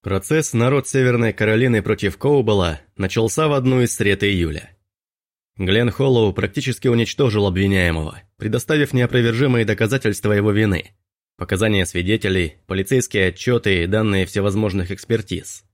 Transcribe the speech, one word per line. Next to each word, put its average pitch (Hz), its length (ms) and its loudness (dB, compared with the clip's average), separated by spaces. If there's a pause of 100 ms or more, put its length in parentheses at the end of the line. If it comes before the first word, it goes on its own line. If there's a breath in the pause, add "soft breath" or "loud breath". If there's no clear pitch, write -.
Процесс 120 520 -2
"Народ 127 340 0
Северной 120 460 2
Каролины 110 500 2
против 101 360 -2
Коубела" 107 640 2 (160)
начался 113 520 0
в 147 40 0
одну 131 280 2
из 120 160 0
сред 98 260 0
июля. 85 540 -2 (800)
Глен 104 340 0
Холлоу 120 420 2
практически 127 540 -4
уничтожил 117 600 2
обвиняемого, 90 760 0 (140)
предоставив 131 560 -2
неопровержимые 120 720 2
доказательства 107 640 -2
его 104 220 2
вины. 101 400 0 (440)
Показания 98 480 0
свидетелей, 92 760 -2 (100)
полицейские 98 600 0
отчёты 98 520 0
и 85 60 -2
данные 101 360 0
всевозможных 98 680 -2
экспертиз. - 800 -6